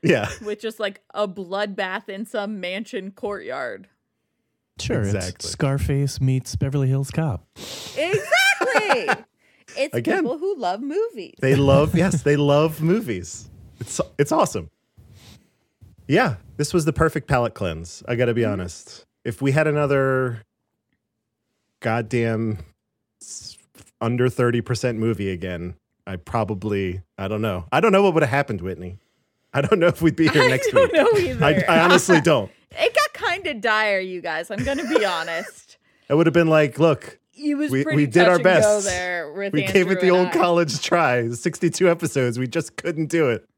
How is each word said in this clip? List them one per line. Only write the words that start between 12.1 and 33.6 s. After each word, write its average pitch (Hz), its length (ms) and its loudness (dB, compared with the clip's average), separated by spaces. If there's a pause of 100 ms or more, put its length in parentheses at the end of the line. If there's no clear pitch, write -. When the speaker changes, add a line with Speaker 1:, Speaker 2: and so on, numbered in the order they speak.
Speaker 1:
they 147 140 2
love 147 460 2
movies. 156 680 -2 (300)
It's, - 200 -10 (180)
it's 147 140 0
awesome. 110 380 -2 (1400)
Yeah, 170 260 2 (240)
this 147 160 -4
was 170 100 2
the 156 80 0
perfect 156 360 0
palate 120 260 2
cleanse, 85 540 -6
I 120 80 -2
gotta 120 180 2
be 117 80 0
Speaker 2:
Mm-hmm. 110 100 0
Speaker 1:
honest. - 520 -10 (200)
If 117 160 -6
we 135 120 0
had 156 140 2
another 135 760 0 (1400)
goddamn 113 760 -2 (640)
s-, - 340 -18 (440)
under 120 280 0
thirty 120 320 0
percent 120 380 -4
movie 104 320 -2
again, 87 440 -8 (320)
I 95 100 -10
probably, 98 840 -4 (160)
I 98 100 -6
don't 107 120 -4
know. 95 320 -4
I 147 80 4
don't 220 120 4
know 196 100 6
what 190 120 4
would 156 80 4
have 131 80 0
happened, 135 300 -2
Whitney. 90 380 -10 (560)
I 139 60 0
don't 190 180 -2
know 170 80 2
if 165 160 -2
we'd 160 140 2
be 160 120 2
here - 140 2
Speaker 2:
<laughs> - 20 6
I 508 40 4
Speaker 1:
next 480 240 0
Speaker 2:
don't 523 200 4
Speaker 1:
week. - 0 -
Speaker 2:
know 415 260 4
either. 349 260 -2 (260)
Speaker 1:
I, 170 60 6
I 165 80 4
honestly 180 360 4
don't. 127 360 2
Speaker 2:
<laughs> - 40 -20 (140)
It - 200 -2
got 587 360 0
kinda 370 240 -6
dire, 214 460 0